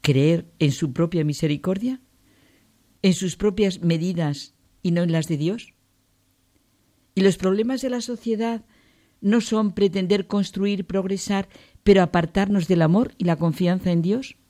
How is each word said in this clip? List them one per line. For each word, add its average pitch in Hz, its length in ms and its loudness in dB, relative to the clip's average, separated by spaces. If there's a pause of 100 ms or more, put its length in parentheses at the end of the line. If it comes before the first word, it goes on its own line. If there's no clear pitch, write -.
creer 151 540 2
en 143 140 2
su 147 180 -4
propia 165 320 -2
misericordia, 180 760 -4 (1000)
en 185 100 4
sus 185 240 -4
propias 196 420 0
medidas 170 760 -2 (280)
y 175 100 -2
no 175 100 0
en 170 120 0
las 160 140 0
de 165 100 -2
Dios? 175 380 -6 (1400)
¿Y 190 60 0
los 190 160 4
problemas 220 440 -2
de 269 80 -4
la 247 120 -4
sociedad 226 640 -6 (560)
no 214 180 4
son 214 320 0
pretender 196 560 0
construir, 202 580 -2
progresar, 190 640 -4 (360)
pero 190 200 8
apartarnos 180 640 0
del 175 140 4
amor 175 360 2
y - 60 -4
la 175 140 2
confianza 175 560 0
en 170 80 2
Dios? 208 340 -4 (140)